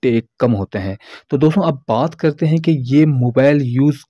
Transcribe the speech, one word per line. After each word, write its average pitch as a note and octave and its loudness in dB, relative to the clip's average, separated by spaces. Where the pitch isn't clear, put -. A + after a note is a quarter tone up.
डे A#2 2
कम B2 2
होते G2+ -4
हैं। F#2+ -8
तो C#3+ -2
दोस्तों, D#3 2
अब D3+ -4
बात C3+ -2
करते D#3 -4
हैं D#3+ 0
कि D#3+ 0
ये D#3 6
मोबाइल C3+ 2
यूज़ C3 0